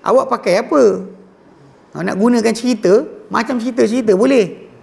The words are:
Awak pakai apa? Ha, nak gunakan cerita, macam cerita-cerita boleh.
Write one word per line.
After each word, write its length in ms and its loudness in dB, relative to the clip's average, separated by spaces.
Awak 300 0
pakai 340 -2
apa? 180 2
Ha, 80 -10
nak 160 -4
gunakan 400 2
cerita, 480 2
macam 320 -4
cerita-cerita 560 0
boleh. 540 0